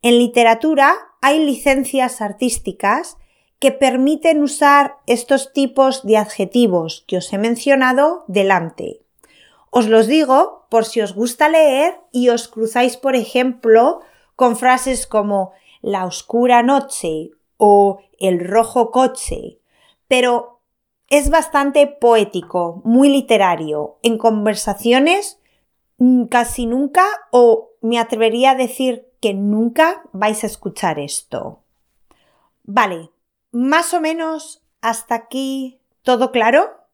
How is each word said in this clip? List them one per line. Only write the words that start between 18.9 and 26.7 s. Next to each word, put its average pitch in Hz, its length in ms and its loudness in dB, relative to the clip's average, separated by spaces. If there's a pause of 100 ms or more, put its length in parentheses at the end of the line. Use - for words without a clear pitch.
coche, - 680 -4 (480)
pero 247 520 -2 (480)
es 285 220 2
bastante 294 560 2
poético, 202 1000 -2
muy 254 240 4
literario. 175 920 0
En 226 160 0
conversaciones, 226 1200 0 (560)
mm, 247 280 2
casi 240 420 -2
nunca, 277 400 0 (240)